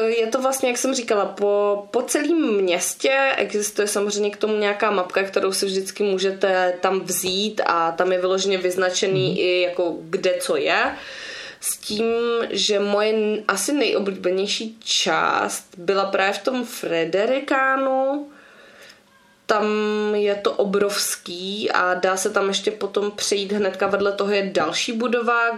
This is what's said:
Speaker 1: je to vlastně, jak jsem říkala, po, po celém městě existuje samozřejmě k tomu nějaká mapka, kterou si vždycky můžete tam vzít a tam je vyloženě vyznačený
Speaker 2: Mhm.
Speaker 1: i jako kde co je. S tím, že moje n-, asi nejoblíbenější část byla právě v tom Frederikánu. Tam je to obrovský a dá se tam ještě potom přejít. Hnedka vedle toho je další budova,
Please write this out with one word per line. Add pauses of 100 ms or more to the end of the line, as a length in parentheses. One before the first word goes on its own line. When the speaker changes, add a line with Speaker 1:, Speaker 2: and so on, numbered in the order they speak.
Speaker 1:
je
to
vlastně,
jak
jsem
říkala,
po,
po
celém
městě
existuje
samozřejmě
k
tomu
nějaká
mapka,
kterou
si
vždycky
můžete
tam
vzít
a
tam
je
vyloženě
vyznačený
Speaker 2:
Mhm.
Speaker 1:
i
jako
kde
co
je. (680)
S
tím, (460)
že
moje
n-,
asi
nejoblíbenější
část (140)
byla
právě
v
tom
Frederikánu. (1200)
Tam (500)
je
to
obrovský
a
dá
se
tam
ještě
potom
přejít.
Hnedka
vedle
toho
je
další
budova,